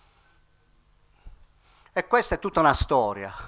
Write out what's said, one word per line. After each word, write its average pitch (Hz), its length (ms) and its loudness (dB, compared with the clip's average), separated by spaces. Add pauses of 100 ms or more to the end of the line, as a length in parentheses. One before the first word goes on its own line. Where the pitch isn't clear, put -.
(1900)
E 180 120 -2
questa 233 300 2
è - 20 -2
tutta 185 220 -2
una 151 120 6
storia. 101 600 -2 (140)